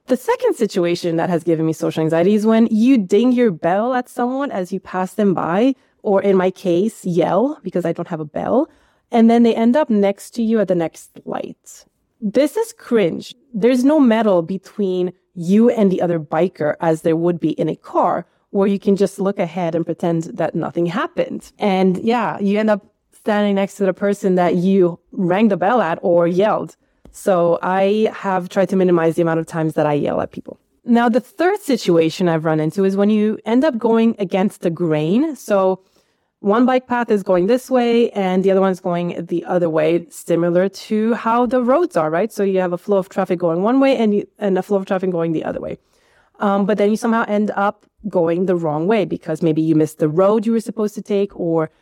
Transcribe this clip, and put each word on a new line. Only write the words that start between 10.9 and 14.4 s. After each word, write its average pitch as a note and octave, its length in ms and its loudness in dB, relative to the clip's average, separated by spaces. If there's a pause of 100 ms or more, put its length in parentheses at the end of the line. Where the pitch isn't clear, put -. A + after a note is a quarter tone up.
light. - 580 -14 (380)
This B3+ 340 0
is A4+ 180 -4
cringe. - 600 -2 (200)
There's A#3+ 300 2
no D4+ 160 4
metal A3 440 2